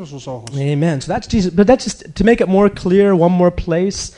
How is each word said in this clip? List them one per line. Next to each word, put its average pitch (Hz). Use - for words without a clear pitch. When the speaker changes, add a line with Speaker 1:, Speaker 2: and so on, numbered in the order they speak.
Speaker 1:
sus 139
ojos. 117
Speaker 2:
Amen. 143
So -
that's 226
Jesus, 185
but 190
that's 254
just -
to 202
make 233
it 170
more 196
clear, 196
one 175
more 180
place 175